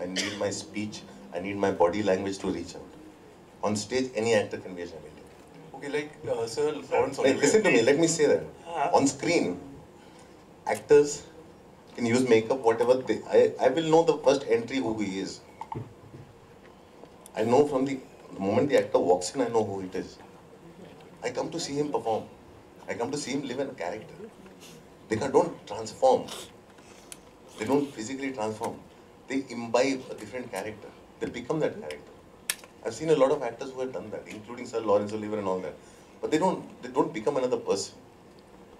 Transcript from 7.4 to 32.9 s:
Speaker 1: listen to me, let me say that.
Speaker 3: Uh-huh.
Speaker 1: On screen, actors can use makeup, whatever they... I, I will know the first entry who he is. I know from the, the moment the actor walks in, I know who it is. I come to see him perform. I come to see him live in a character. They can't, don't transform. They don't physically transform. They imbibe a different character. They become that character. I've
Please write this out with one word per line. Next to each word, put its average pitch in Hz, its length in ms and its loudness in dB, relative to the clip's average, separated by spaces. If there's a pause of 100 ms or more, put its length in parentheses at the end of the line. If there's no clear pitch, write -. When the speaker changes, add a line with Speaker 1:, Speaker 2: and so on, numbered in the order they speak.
Speaker 1:
listen 214 220 6
to 180 60 4
me, 120 120 6
let - 160 6
me 165 80 4
say 156 200 4
that. 113 140 6
Speaker 3:
Uh-huh. 165 540 -4
Speaker 1:
On - 120 6
screen, - 540 0 (1040)
actors 147 580 4 (680)
can 120 120 -2
use 117 220 4
makeup, 110 320 4
whatever 117 340 4
they... 113 260 -2 (100)
I, 110 300 6
I 123 80 4
will 160 220 0
know 160 140 8
the 156 140 4
first - 300 2
entry 120 300 0
who 113 220 -2
he 95 200 -4
is. - 200 -8 (2000)
I 107 80 -2
know 127 220 6
from 139 180 0
the, 139 140 -2 (340)
the - 80 -10
moment 107 300 2
the 117 80 6
actor - 200 2
walks 90 360 0
in, 135 80 0
I 117 60 -2
know 113 160 2
who 98 180 -6
it 90 120 -10
is. 90 220 -8 (1040)
I 117 80 -4
come 127 200 -4
to 165 100 -6
see 139 140 -6
him 143 180 -2
perform. 110 320 -2 (640)
I 98 60 -6
come 117 180 -4
to 147 40 -2
see 139 160 -6
him 143 140 -2
live 120 140 -6
in 135 80 -4
a - 60 -10
character. 90 400 -8 (920)
They 110 80 0
can't, 131 160 -2
don't 175 340 2
transform. 110 600 2 (1300)
They 107 60 -8
don't 135 280 2
physically 131 400 -8
transform. 107 460 -6 (500)
They 131 220 -2
imbibe 120 600 0
a 110 40 -12
different 110 360 -12
character. 101 380 -10 (320)
They 107 80 -4
become 139 320 -6
that 127 180 -2
character. 76 340 -14 (720)
I've 113 100 -6